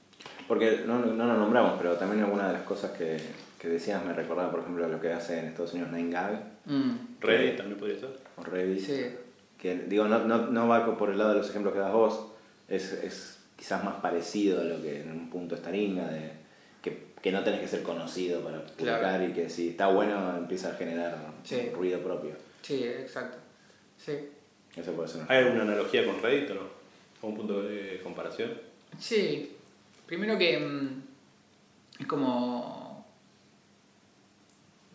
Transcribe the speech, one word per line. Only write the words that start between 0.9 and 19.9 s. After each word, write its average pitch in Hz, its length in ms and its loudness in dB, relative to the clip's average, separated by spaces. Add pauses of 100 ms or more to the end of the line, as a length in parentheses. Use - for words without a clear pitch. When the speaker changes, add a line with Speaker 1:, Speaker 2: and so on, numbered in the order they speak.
Speaker 1:
no, 120 120 2
no 117 140 2
lo 117 100 6
nombramos, 107 420 6
pero 87 180 2
también 104 280 2
alguna 101 240 2
de 87 60 2
las 87 80 -6
cosas 95 300 -4
que, 80 280 -2 (380)
que 87 100 -6
decías 87 360 0
me 87 80 -2
recordaba, 82 380 -2
por 85 100 -2
ejemplo, 85 240 -2
a 82 40 0
lo 80 120 -4
que 82 120 0
hace 82 280 -4
en 80 60 -6
Estados 85 280 -4
Unidos 85 180 -4
Nine 85 200 -2
gag. 101 280 -2 (260)
Speaker 2:
Mm. 135 260 2 (280)
Speaker 3:
Reddit 113 320 6
Speaker 1:
Que - 60 -2
Speaker 3:
también 101 200 -6
podría 104 220 -4
ser. - 180 -10 (180)
Speaker 1:
O 87 80 -12
Reddit. 92 360 0
Speaker 2:
Sí. 135 260 -4 (520)
Speaker 1:
Que, 90 160 -2
digo, 101 320 2
no, 113 140 6
no, 113 260 4
no 117 220 2
va 117 180 6
co-, 110 100 2
por 104 140 2
el 98 80 0
lado 107 140 6
de 101 60 6
los - 120 0
ejemplos 98 240 0
que 98 60 2
das 98 120 0
vos, 107 360 4 (400)
es, 95 240 -2
es - 460 -8 (180)
quizás 95 280 -4
más 98 120 -4
parecido 87 640 2
a 85 40 0
lo 82 160 -2
que 73 220 -6
en 78 80 -10
un 80 200 -10
punto 87 240 -6
es - 80 -10
Taringa, 92 460 -2
de 78 220 -8 (520)
que, - 240 -8 (160)
que 95 100 0
no 98 100 0
tenés 101 180 0
que 92 80 -6
ser 87 140 -2
conocido 87 600 -4
para 80 220 -8
publicar 117 360 -2
Speaker 2:
Claro. 92 260 2
Speaker 1:
y 87 60 -2
que 85 180 -2
si 85 200 -2
está 98 180 4
bueno 98 480 4